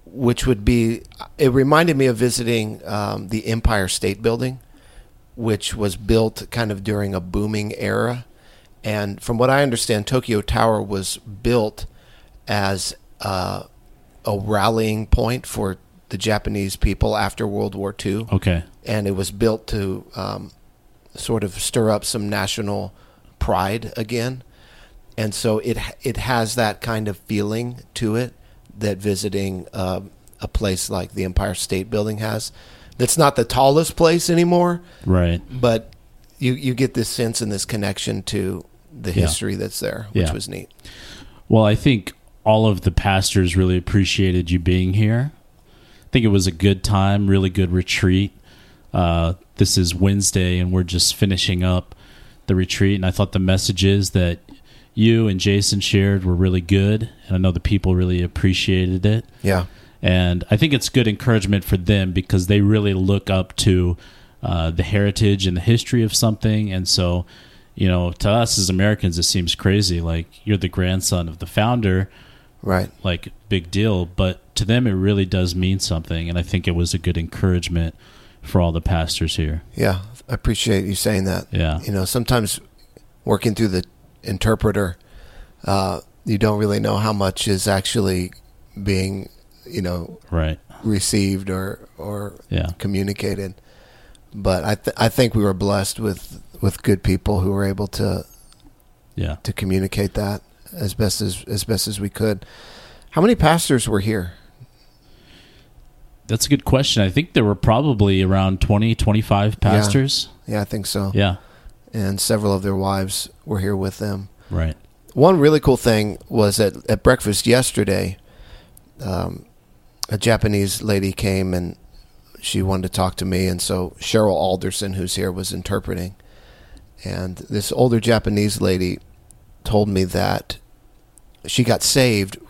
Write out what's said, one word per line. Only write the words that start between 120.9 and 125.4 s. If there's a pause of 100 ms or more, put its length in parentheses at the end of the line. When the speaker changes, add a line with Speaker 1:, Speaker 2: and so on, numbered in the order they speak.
Speaker 1:
came
and (640)
she
wanted (100)
to
talk
to
me.
And
so
Cheryl
Alderson,
who's
here,
was